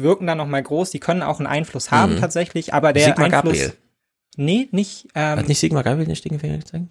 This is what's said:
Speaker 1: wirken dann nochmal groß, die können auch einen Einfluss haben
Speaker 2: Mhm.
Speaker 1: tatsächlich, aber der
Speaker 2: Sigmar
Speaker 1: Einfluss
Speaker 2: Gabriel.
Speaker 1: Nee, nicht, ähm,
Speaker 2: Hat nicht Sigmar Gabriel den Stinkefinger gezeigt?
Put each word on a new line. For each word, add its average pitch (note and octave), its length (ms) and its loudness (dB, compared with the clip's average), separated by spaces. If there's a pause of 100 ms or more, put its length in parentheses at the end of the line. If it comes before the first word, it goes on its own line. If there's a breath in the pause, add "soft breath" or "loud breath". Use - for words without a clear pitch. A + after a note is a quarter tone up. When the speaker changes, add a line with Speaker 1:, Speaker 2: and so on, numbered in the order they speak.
Speaker 1:
wirken F3+ 240 2
dann D#3+ 100 -2
nochmal C#3+ 240 -2
groß, E3 300 -2
die C#3+ 80 -8
können E3+ 240 -2
auch D3+ 160 -4
einen C#3+ 80 -2
Einfluss C#3+ 420 -4
haben E3 240 4
Speaker 2:
Mhm. - 60 0
Speaker 1:
tatsächlich, E3+ 560 -2
aber C#3+ 180 4
der D3 120 6
Speaker 2:
Sigmar D3+ 200 4
Speaker 1:
Einfluss D#3 280 2
Speaker 2:
Gabriel. - 200 -2 (640)
Speaker 1:
Nee, F#3 340 0
nicht, G3 420 -4
ähm, D3+ 260 0
Speaker 2:
Hat - 80 0
nicht D3 120 2
Sigmar D#3 240 0
Gabriel D#3 240 0
den D#3+ 80 -4
Stinkefinger D3+ 420 -6
gezeigt? E3 320 -8